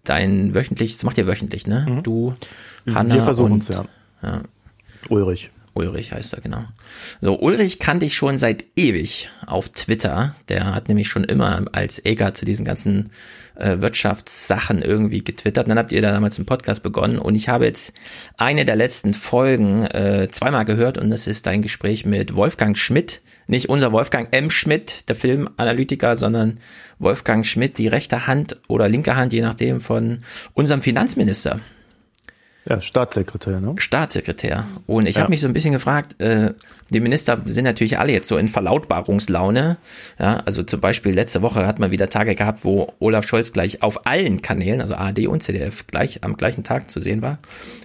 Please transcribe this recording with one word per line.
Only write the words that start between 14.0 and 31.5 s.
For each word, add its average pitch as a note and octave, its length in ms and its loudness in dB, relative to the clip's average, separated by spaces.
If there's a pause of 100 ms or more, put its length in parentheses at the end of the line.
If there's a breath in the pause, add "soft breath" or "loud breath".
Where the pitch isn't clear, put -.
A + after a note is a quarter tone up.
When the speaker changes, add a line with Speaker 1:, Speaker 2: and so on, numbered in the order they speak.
Speaker 1:
irgendwie G#2+ 400 2
getwittert. - 440 -2
Und - 20 2
dann A2+ 100 4
habt A#2 140 0
ihr G#2 100 4
da G#2 80 4
damals G#2 260 2
einen G2 100 -6
Podcast - 360 -2
begonnen. G#2+ 380 0
Und G#2+ 160 2
ich G#2+ 120 -2
habe B2 160 2
jetzt - 280 -2 (460 loud breath)
eine C#3+ 260 2
der A2+ 100 2
letzten G#2+ 400 2
Folgen, A2+ 680 2
äh, G2 480 0
zweimal C3 320 0
gehört. A#2 340 2
Und G#2+ 120 0
das A2 180 -2
ist - 180 -4
dein G#2 160 2
Gespräch G#2 420 -2
mit G2 300 0
Wolfgang G#2 420 2
Schmidt. - 440 0 (260 soft breath)
Nicht B2+ 220 0
unser C3 240 4
Wolfgang A#2 400 0
M. C#3+ 180 2
Schmidt, - 580 -2
der A#2 60 0
Filmanalytiker, B2+ 1000 0
sondern A2+ 420 0 (400 loud breath)
Wolfgang G#2+ 480 0
Schmidt, - 320 -2
die A2 80 2
rechte A#2+ 400 0
Hand C3+ 300 0 (100)
oder A2+ 220 2
linke A#2+ 260 2
Hand, B2+ 180 0
je A2+ 100 0
nachdem, B2 380 -2
von A#2 420 -2 (320 loud breath)
unserem C#3+ 280 2
Finanzminister. A#2 800 0 (1080 loud breath)